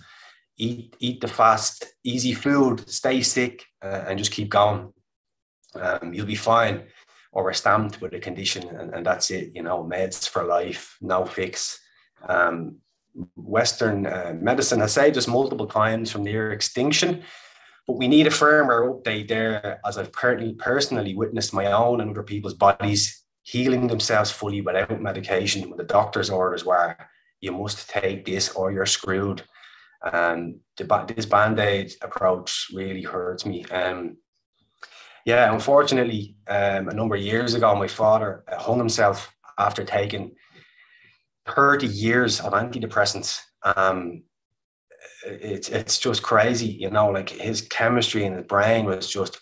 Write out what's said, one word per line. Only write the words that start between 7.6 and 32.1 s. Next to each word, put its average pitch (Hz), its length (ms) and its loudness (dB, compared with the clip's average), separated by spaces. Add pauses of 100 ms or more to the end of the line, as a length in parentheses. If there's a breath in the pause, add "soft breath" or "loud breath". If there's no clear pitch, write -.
with 92 140 -10
a 90 40 -8
condition 95 580 -6
and, 82 160 -12
and 82 140 -6
that's 90 240 0
it, 90 240 -6
you 85 80 -12
know, 85 220 -4
meds 92 440 -4
for 90 140 -2
life, 87 580 -2
no 92 240 0
fix. - 540 -6 (500 soft breath)
Um, 85 500 0 (580)
Western, 104 680 0
uh, 87 340 -6
medicine 120 400 2
has 107 120 2
saved 143 240 6
us 120 120 0
multiple 123 380 0
times 110 440 0
from 101 140 -6
near 107 280 -2
extinction, 151 720 0 (640 loud breath)
but 120 120 -4
we 127 100 0
need 151 180 8
a 151 40 4
firmware 131 720 4
update 104 260 -4
there, 110 560 -2
as 104 140 -4
I've - 140 -6
per-, 113 460 0
personally 120 560 -2
witnessed 110 380 -4
my 101 200 0
own 117 280 4
and 107 100 -4
other 98 120 -8
people's 104 320 -8
bodies 101 680 2 (180)
healing 127 460 0
themselves 107 420 0
fully 101 300 -6
without 95 420 -2
medication 98 640 -2
when - 80 -16
the 87 80 -8
doctor's 101 460 2
orders 92 340 0
were, 87 320 2 (440 loud breath)
"You 92 120 -6
must 104 380 -8
take 98 340 -2
this 95 260 -2
or 95 200 -2
you're 98 160 -2
screwed." 95 560 -2 (600 loud breath)
Um, 85 580 -2 (160)
the - 80 -8
ba-, 95 300 2
this 110 120 -4
Band-Aid 101 760 2
approach - 720 -2